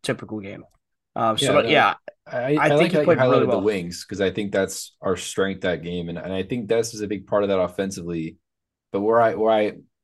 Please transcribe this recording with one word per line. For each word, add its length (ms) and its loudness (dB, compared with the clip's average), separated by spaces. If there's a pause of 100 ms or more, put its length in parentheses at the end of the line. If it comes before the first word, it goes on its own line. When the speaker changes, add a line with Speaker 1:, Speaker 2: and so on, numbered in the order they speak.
Speaker 1:
typical 380 -6
game. 240 -14 (500)
Um, 220 2
so, 100 0
Speaker 2:
Yeah, 60 2
Speaker 1:
but, 120 6
Speaker 2:
no, 60 -2
Speaker 1:
yeah, 240 6 (320)
Speaker 2:
I, 100 -10
I, 40 -2
Speaker 1:
I 260 0
Speaker 2:
I 20 4
Speaker 1:
think 120 4
Speaker 2:
like 100 4
Speaker 1:
he 60 0
Speaker 2:
that 40 4
you 40 0
Speaker 1:
played 140 4
really 200 4
Speaker 2:
highlighted 120 2
the 60 2
Speaker 1:
well. 60 -2
Speaker 2:
wings, 420 -2
'cause 160 -10
I 100 2
think 220 -6
that's 480 -4
our 160 -2
strength 460 -4
that 200 -2
game, 260 -6
and, 100 -8
and 140 -8
I 100 -4
think 240 -6
Dest 280 0
is 60 -12
a 80 -4
big 180 -6
part 160 2
of 60 0
that 100 2
offensively. 800 -4 (560)
But 80 -2
where 200 4
I, 140 4
where 180 2
I, 200 2 (320)